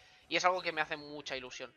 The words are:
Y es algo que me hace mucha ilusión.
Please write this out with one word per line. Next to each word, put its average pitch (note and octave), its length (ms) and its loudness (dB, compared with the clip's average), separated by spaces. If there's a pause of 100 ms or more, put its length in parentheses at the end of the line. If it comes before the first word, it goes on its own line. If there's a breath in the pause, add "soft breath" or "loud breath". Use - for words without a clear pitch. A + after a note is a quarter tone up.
(300 loud breath)
Y D#3 60 0
es E3+ 100 4
algo F3+ 160 6
que E3+ 100 0
me D#3 100 0
hace D#3 160 0
mucha D3 380 -8
ilusión. B2+ 420 -8